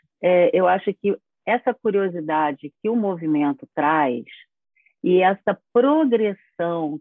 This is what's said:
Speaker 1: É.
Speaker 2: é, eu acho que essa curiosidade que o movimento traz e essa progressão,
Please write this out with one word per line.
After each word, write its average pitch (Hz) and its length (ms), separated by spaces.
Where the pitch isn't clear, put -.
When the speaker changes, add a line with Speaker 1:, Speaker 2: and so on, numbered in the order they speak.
Speaker 1:
É. 180 240
Speaker 2:
é, - 60
eu 180 160
acho 196 260
que 202 220
essa 247 280
curiosidade 160 1080
que 214 80
o 233 80
movimento 160 760
traz 147 500
e 180 180
essa 196 380
progressão, 214 1300